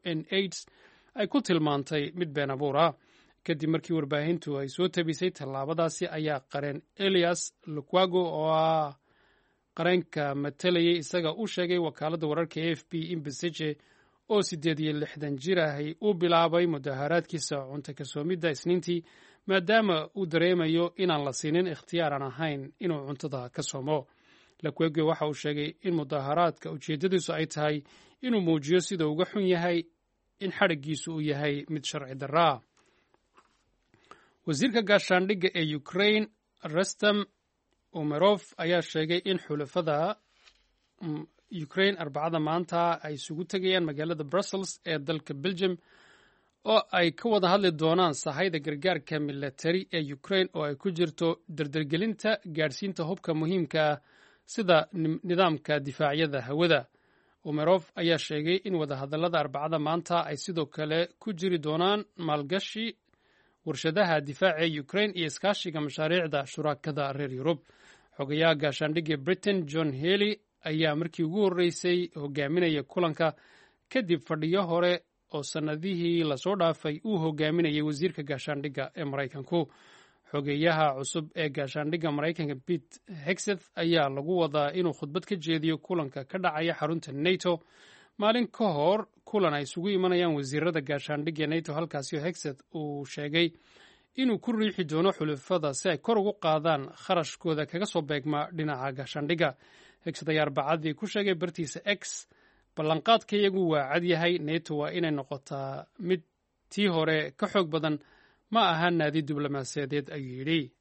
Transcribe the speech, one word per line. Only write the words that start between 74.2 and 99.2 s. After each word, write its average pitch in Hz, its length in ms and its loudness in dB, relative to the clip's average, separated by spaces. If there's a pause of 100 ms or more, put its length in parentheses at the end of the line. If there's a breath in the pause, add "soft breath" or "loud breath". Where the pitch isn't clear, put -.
fadhiyo 165 420 0
hore 175 320 2 (380)
oo 147 100 -4
sanadihii 170 840 0
la 147 120 0
soo 190 200 -2
dhaafay 165 480 0
uu 214 140 0
hogaaminayay 156 640 2
wasiirka 151 400 -2
gaashaandhigga 139 640 -6 (120)
ee 170 80 -6
Maraykanku. 139 560 -2 (720 loud breath)
Xogeyaha 151 640 2
cusub 143 400 -4
ee 160 140 -2
gaashaandhigga 151 640 -4
Maraykanka, 147 420 -2 (120)
Pete - 340 -6 (240)
Hegseth, 190 400 -2 (100)
ayaa 165 340 4
lagu 143 300 -2
wadaa 147 340 2
inuu 175 200 0
khudbad 160 320 -6
ka 202 120 -4
jeediyo 160 420 0
kulanka 151 460 -4
ka - 140 -8
dhacaya 165 360 0
xarunta 156 380 -4
nato. 175 400 0 (640 loud breath)
Maalin 226 280 2
ka - 260 -2
hor 165 280 4 (240)
kulan 180 300 2
ay 143 100 -2
isugu 175 240 -6
imanayaan 180 480 2
wasiirada 151 440 -2
gaashaandhigga 147 680 -2
nato, 160 260 -2
halkaasi 156 420 -6
oo 143 60 -4
Hegseth 156 380 -6 (140)
uu 147 300 -6
sheegay 147 440 0 (720 soft breath)
inuu 247 200 2
ku 240 140 -4
riixi 214 320 0
doono 160 280 4
xulafada 151 640 -2
si 190 140 -2
ay 160 100 2
kor 233 200 2
ugu 202 220 2
qaadaan 156 420 2 (100)
kharashkooda 160 760 -2
kaga 185 200 -4
soo 170 160 0
beegma 147 380 -2 (120)
dhinaca 139 400 -4
gaashaandhigga. 147 580 0 (540 soft breath)